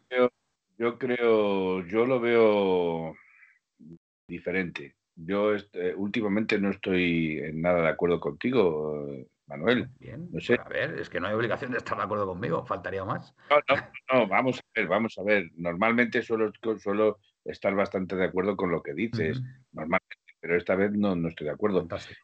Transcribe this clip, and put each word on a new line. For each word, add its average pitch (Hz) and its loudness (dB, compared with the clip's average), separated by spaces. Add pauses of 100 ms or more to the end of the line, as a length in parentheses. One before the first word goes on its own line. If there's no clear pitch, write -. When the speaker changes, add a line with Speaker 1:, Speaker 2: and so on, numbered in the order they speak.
Speaker 1:
creo, 127 4 (480)
yo 113 0
creo, 104 2
yo 110 2
lo 131 2
veo 95 4 (1120)
diferente. 87 -6 (200)
Yo 101 0
est-, 101 -6
eh, 90 -2
últimamente 104 0
no 98 0
estoy 85 0
en 78 -6
nada 87 2
de 80 2
acuerdo 85 0
contigo, 78 0
eh, 69 -12 (200)
Manuel. 87 -2 (100)
Speaker 2:
Bien, 156 -14
Speaker 1:
No - -8
sé. - 2
Speaker 2:
pues - -10
a - -18
ver, 143 -4
es - -10
que 87 -6
no 90 -4
hay 104 -2
obligación 113 -4
de 127 -6
estar - -6
de 101 -4
acuerdo 104 -2
conmigo, 87 -4
faltaría 95 -6
más. 147 -8 (160)
Speaker 1:
No, 147 6 (120)
no, 139 4 (380)
no, 120 6
vamos 120 2
a - -12 (140)
ver, 104 0
vamos 107 0
a 90 -8
ver. 101 2
Normalmente 110 2
suelo, 110 0 (260)
suelo 104 2 (260)
estar - -2
bastante 95 0
de 92 2
acuerdo 92 0
con 92 0
lo 80 0
que 73 -8
dices, 87 -2
Speaker 2:
Ujú. 127 -8 (240)
Speaker 1:
normalmente, - -4 (240)
pero 82 0
esta 92 0
vez 101 2
no, 101 2
no 82 -2
estoy 80 -8
de 76 -2
acuerdo. 101 0
Speaker 2:
Fantástico. 87 -8